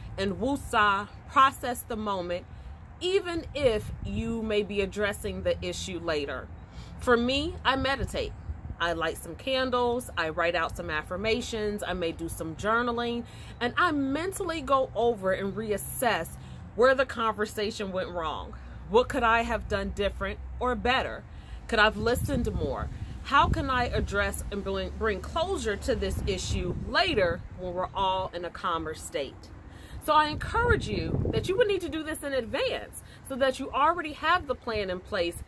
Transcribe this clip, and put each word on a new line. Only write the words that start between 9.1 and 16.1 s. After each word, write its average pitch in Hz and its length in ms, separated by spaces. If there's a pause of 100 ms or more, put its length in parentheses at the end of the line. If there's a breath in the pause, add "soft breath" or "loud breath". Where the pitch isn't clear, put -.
some 165 200
candles, 247 840
I 160 120
write 170 260
out 170 200
some 170 140
affirmations, 208 960
I 180 60
may 175 180
do 165 180
some 160 280
journaling, 233 680 (380 loud breath)
and 240 160
I 339 160
mentally 320 680
go 269 360
over 208 340
and 190 240
reassess 208 760 (460 loud breath)